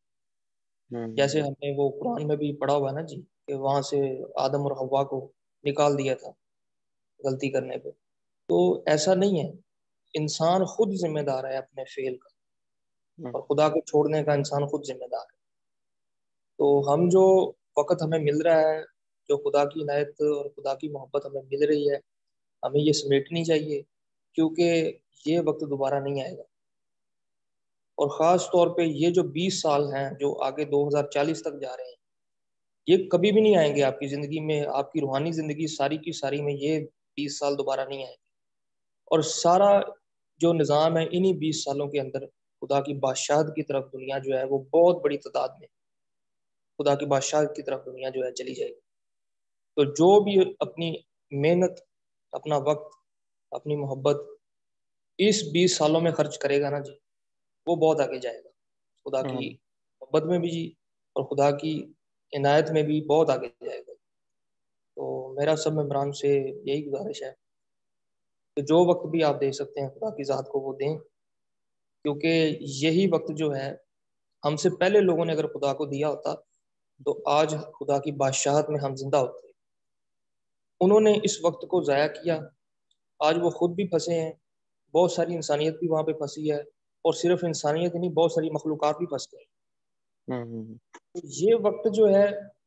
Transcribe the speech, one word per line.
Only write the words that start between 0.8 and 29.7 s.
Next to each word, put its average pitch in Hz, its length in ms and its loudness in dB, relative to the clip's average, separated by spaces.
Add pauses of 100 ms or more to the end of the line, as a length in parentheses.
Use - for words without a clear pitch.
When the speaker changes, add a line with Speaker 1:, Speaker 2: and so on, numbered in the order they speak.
Speaker 1:
हम्म। 113 220 -8
Speaker 2:
जैसे 143 260 0
हमने 139 340 -6
वो 139 140 0
कुरान 151 380 -6
में 151 100 0
भी 147 160 -4
पढ़ा 139 200 0
हुआ 139 160 0
है 135 60 -6
ना 156 60 -6
जी, 156 160 -12
कि - 360 -14
वहां 135 280 0
से 135 420 -2 (160)
आदम 135 200 0
और 139 140 -4
हवा 135 300 0
को 135 300 -8 (320)
निकाल 143 300 2
दिया 135 200 -2
था - 180 -12 (920)
गलती 135 240 -4
करने 131 280 -4
पे। - 140 -14 (580)
तो 180 380 2
ऐसा 156 260 4
नहीं 185 260 2
है, - 200 -6 (560)
इंसान 160 500 0
खुद 214 240 0
जिम्मेदार 151 560 -2
है 135 120 -4
अपने 131 260 -10
fail 131 340 -8
का, - 120 -20 (920)
Speaker 1:
हम्म। 123 120 -12
Speaker 2:
और 135 100 -6
खुदा 151 280 2
को 156 180 0
छोड़ने 151 360 2
का 151 100 2
इंसान 143 340 0
खुद 143 140 -4
जिम्मेदार 127 520 -8
है। - 40 -20 (1200)
तो 143 220 4
हम 151 280 2
जो 190 460 6 (240)
वक्त 180 220 2
हमें 160 180 0
मिल 147 220 0
रहा 160 180 4
है, 156 260 0 (440)
जो 143 80 2
खुदा 143 280 2
की 156 160 -6
इनायत 147 400 -2
और 143 280 0
खुदा 139 240 -6
की 147 160 -8
मोहब्बत 143 360 -6
हमें 139 160 -10
मिल 139 260 0
रही 147 220 2
है, 139 120 -2 (640)
हमें 143 160 0
ये 151 120 4
समेटनी 139 520 0
चाहिए, 151 400 -2 (500)
क्योंकि 160 280 2 (640)
ये 170 120 2
वक्त 156 240 -2
दोबारा 139 360 -2
नहीं 139 240 -4
आएगा। 139 200 -12 (1500)
और 143 120 0
ख़ास 175 420 2
तौर 175 180 4
पे 175 160 0
ये 156 260 0
जो 175 120 2
बीस 170 400 -4
साल 143 300 0